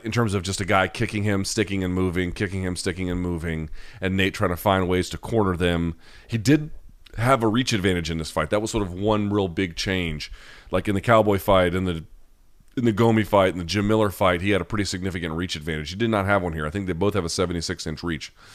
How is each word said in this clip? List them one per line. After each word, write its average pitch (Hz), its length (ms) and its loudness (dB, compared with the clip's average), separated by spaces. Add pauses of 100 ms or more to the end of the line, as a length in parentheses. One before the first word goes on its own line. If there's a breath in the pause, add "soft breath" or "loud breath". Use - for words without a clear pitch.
in 110 80 -6
terms 113 220 0
of 95 100 -2
just 95 160 -4
a 98 40 -4
guy 95 220 2
kicking 101 380 -4
him, 98 200 0
sticking 98 380 -2
and 90 100 -2
moving, 92 380 0
kicking 95 320 -4
him, 90 140 -4
sticking 90 340 -4
and 87 100 -2
moving, 82 480 -4 (320 loud breath)
and 95 160 -2
Nate 95 180 2
trying 98 160 0
to 87 60 -2
find 95 320 2
ways 90 200 0
to 82 100 -8
corner 98 380 0
them. 85 400 0 (320 loud breath)
He 117 100 -2
did 151 320 2 (480)
have 123 240 2
a 113 60 4
reach 120 240 2
advantage 90 360 2
in 82 100 -4
this 78 120 -6
fight. 78 200 -2
That 104 120 0
was 110 80 -4
sort 104 160 -2
of 87 60 -8
one 104 380 0
real 101 180 2
big 85 260 -4
change. 87 560 -4 (400 loud breath)
Like 95 160 -2
in 104 80 0
the 98 60 0
Cowboy 107 380 6
fight, 90 360 4
in 92 100 0
the, 82 200 -4 (720)
in 123 80 0
the 113 80 4
Gomi 110 340 4
fight, 95 260 4
in 85 60 -8
the 87 60 -4
Jim 101 240 0
Miller 107 220 4
fight, 90 300 2
he 98 100 0
had 95 100 2
a 85 40 -4
pretty 104 200 -2
significant 90 500 -4
reach 87 220 -4
advantage. 78 340 -6
He 92 60 -10
did 113 120 0
not 104 180 2
have 101 140 4
one 87 120 -2
here. 78 120 -4
I 76 60 -4
think 98 160 -4
they 90 60 -2
both 98 220 0
have 95 100 0
a 82 40 -6
seventy-six 87 560 -4
inch 80 200 -8
reach. 82 280 -6 (220 loud breath)